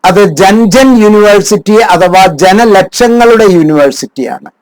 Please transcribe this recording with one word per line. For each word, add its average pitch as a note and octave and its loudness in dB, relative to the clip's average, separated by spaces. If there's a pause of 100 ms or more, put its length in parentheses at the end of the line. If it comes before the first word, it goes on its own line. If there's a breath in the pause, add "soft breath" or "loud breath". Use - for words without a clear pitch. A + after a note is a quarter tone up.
(100)
അത് G3 0 (180)
ജൻജൻ A3 0 (140)
യൂണിവേഴ്സിറ്റി G#3 0 (200)
അഥവാ F#3 0 (200)
ജനലക്ഷങ്ങളുടെ A3+ 0 (100)
യൂണിവേഴ്സിറ്റിയാണ്. C#3 -4 (140)